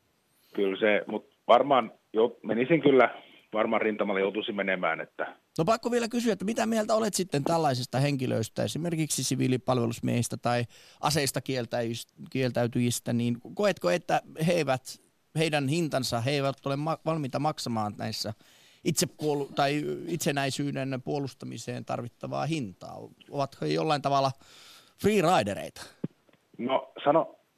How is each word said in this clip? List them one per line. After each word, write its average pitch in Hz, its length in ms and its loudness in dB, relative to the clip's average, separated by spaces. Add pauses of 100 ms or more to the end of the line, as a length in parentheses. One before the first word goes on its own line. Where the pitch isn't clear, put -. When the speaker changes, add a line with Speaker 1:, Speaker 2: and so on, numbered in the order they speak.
(540)
Speaker 1:
kyllä 98 240 0
se, 104 280 2
mut - 240 -6 (180)
varmaan 123 440 6 (200)
jo-, 113 300 2
menisin 131 400 2
kyllä, 131 320 6 (380)
varmaan 110 300 0
rintamalle 104 380 0
joutuisin 101 360 -2
menemään, 90 440 -2
että - 260 -8 (320)
Speaker 2:
No 160 60 0
pakko 226 260 0
vielä 233 180 0
kysyä, 233 240 0
että 185 120 -4
mitä 220 220 -2
mieltä 220 280 0
olet 220 200 0
sitten 143 300 -2
tällaisista 139 540 0
henkilöistä, 127 680 0
esimerkiksi 156 600 -2
siviilipalvelusmiehistä 123 1120 0
tai 120 280 0 (360)
aseista 139 400 0
kieltäyis-, 120 760 -4 (160)
kieltäytyjistä, 120 840 0
niin 120 240 2 (180)
koetko, 190 360 0
että 156 300 0 (260)
he 180 60 4
eivät, 139 300 0 (560)
heidän 151 300 2
hintansa, 139 520 0
he 120 100 0
eivät 139 360 -2
ole 139 100 -2
ma-, 151 300 -4
valmiita 151 320 -2
maksamaan 117 600 -2
näissä 107 340 -6 (520)
itsepuolu-, 151 720 -2
tai 147 280 2 (260)
itsenäisyyden 139 960 -2
puolustamiseen 127 800 -8
tarvittavaa 127 640 -6
hintaa? 139 500 -6 (340)
Ovatko 139 260 -4 (100)
he 151 60 0
jollain 156 300 0
tavalla 139 280 4 (720)
freeridereita? 151 800 2 (800)
Speaker 1:
No 127 340 -2 (120)
sano, 151 320 4 (220)